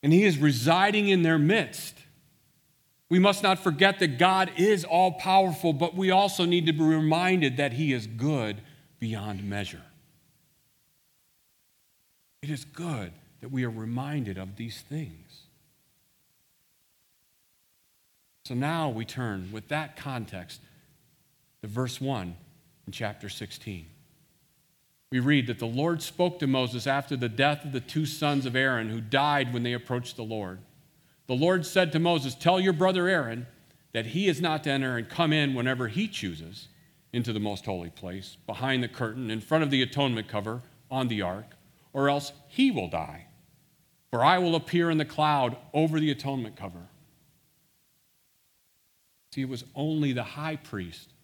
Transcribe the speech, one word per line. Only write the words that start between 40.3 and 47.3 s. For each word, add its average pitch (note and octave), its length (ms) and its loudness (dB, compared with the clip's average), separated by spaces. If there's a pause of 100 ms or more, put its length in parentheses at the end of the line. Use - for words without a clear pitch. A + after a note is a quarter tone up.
on C3 200 -2
the G#2+ 120 -2
ark, F#2+ 360 -8 (340)
or C#3 180 2
else C#3+ 220 -2 (160)
he C4 240 2
will G2+ 180 -2
die. D#2 380 -8 (840)
For A#2+ 140 2
I F3 140 8
will F3 180 2
appear E3+ 340 0
in D#3 100 2
the D3+ 60 0
cloud D3 520 0 (160)
over D#3 260 2
the D3+ 120 2
atonement C3 440 -6
cover." F2+ 320 -14 (2500)